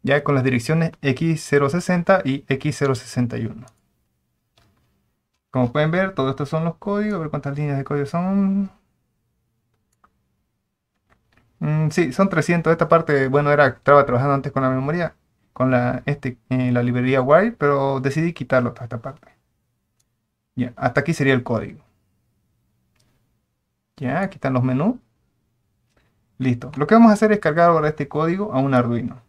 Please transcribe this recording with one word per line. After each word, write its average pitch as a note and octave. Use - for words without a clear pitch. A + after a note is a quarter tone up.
Ya D3
con C#3+
las B2+
direcciones D#3
X D#3
cero C#3+
sesenta F3+
y C3+
X C#3+
cero C3+
sesenta A#2+
y A2+
uno. -
Como B2
pueden D3+
ver, F#3+
todos C3+
estos C#3
son D#3+
los E3
códigos. G#3
A E3+
ver D#3
cuántas C#3+
líneas D3
de C#3
código C#3+
son. G3
Mm, D#3
sí, D#3
son G3
trescientos. E3
Esta E3
parte, D3
bueno, D3
era, D3
estaba C#3+
trabajando C#3
antes C#3
con C3+
la C3
memoria, D3
con C3
la, B2
este, C#3
eh, B2+
la B2
librería B2
Wire, F3
pero C#3
decidí D#3
quitarlo B2
toda -
esta A2+
parte. -
Ya, B2
hasta C3+
aquí D#3
sería C3+
el A#2+
código. A2+
Ya, C3+
aquí G3
están C3+
los B2
menús. C#3
Listo. B2+
Lo D3
que G#3+
vamos A#3
a -
hacer G#3+
es G#3
cargar E3+
ahora D#3
este D3
código E3+
a C3
un C3+
Arduino. A#2+